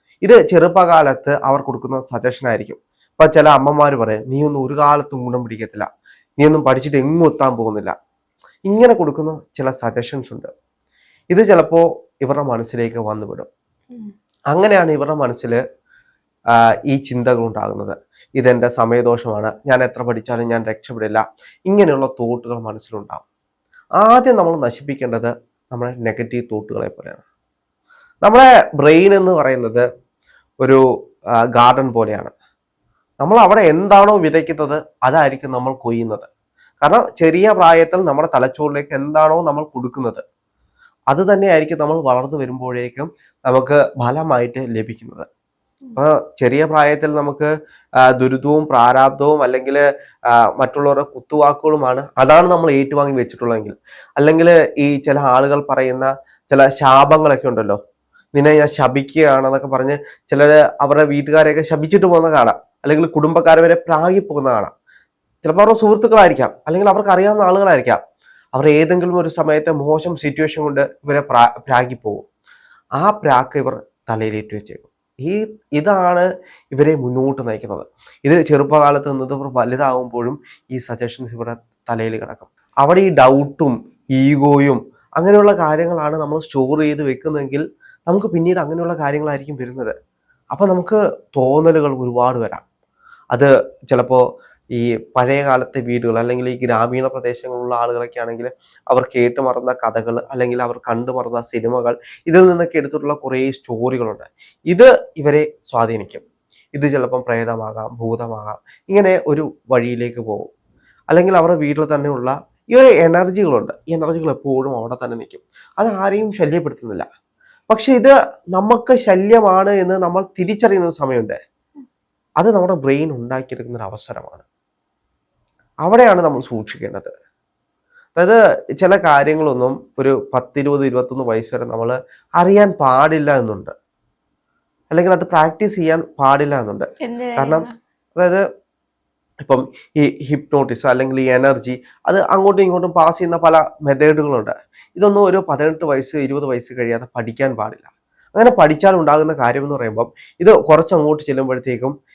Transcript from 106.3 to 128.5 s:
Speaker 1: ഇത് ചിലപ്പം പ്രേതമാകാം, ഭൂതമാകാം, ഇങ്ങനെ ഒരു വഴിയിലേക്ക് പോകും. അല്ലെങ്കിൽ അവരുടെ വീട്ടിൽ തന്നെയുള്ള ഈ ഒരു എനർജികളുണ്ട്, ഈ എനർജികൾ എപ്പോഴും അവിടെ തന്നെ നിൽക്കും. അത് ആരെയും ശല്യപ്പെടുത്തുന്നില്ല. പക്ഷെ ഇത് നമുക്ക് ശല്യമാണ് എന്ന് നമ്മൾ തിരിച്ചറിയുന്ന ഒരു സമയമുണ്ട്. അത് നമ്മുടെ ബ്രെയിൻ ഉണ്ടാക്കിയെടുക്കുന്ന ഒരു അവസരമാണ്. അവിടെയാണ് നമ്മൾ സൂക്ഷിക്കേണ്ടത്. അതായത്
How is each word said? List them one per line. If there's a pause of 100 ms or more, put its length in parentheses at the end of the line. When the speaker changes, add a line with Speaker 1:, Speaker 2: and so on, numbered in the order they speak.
Speaker 1:
ഇത്
ചിലപ്പം
പ്രേതമാകാം,
ഭൂതമാകാം,
ഇങ്ങനെ
ഒരു (120)
വഴിയിലേക്ക്
പോകും. (600)
അല്ലെങ്കിൽ
അവരുടെ
വീട്ടിൽ
തന്നെയുള്ള (220)
ഈ
ഒരു
എനർജികളുണ്ട്, (140)
ഈ
എനർജികൾ
എപ്പോഴും
അവിടെ
തന്നെ
നിൽക്കും.
അത്
ആരെയും
ശല്യപ്പെടുത്തുന്നില്ല. (640)
പക്ഷെ
ഇത് (360)
നമുക്ക്
ശല്യമാണ്
എന്ന്
നമ്മൾ (140)
തിരിച്ചറിയുന്ന
ഒരു
സമയമുണ്ട്. (880)
അത്
നമ്മുടെ
ബ്രെയിൻ
ഉണ്ടാക്കിയെടുക്കുന്ന
ഒരു
അവസരമാണ്. (1400)
അവിടെയാണ്
നമ്മൾ
സൂക്ഷിക്കേണ്ടത്.
അതായത്